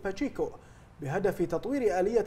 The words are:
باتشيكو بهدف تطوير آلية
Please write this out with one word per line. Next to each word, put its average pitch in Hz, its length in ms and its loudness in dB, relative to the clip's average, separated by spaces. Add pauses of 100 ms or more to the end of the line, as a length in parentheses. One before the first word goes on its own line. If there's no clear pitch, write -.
باتشيكو 196 460 -2 (520)
بهدف 185 400 0
تطوير 196 580 0
آلية 208 280 2